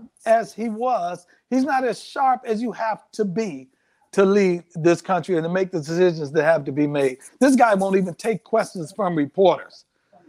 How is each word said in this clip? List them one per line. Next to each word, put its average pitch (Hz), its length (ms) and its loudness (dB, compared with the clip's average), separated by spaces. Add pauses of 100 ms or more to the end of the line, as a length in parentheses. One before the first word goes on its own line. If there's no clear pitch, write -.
(240)
as 226 300 0
he 226 160 -6
was. 214 560 -4 (240)
He's 262 140 0
not 269 200 -2
as 226 180 -4
sharp 262 440 0
as 220 160 -4
you 233 100 -4
have 220 300 -6 (100)
to 214 140 -4
be 170 420 -6 (440)
to 196 120 4
lead 190 400 2 (100)
this 165 260 2
country 180 360 -2
and 160 80 -2
to 165 40 -6
make 185 220 -2
the 180 80 -6
decisions 160 540 -2
that 151 100 2
have 151 220 2
to 143 80 -6
be 147 140 0
made. 139 320 -2 (200)
This 262 160 4
guy 233 200 4
won't 196 200 0
even 185 200 -2
take - 280 -6
questions 185 480 -4
from 180 240 -4
reporters. 156 680 0 (440)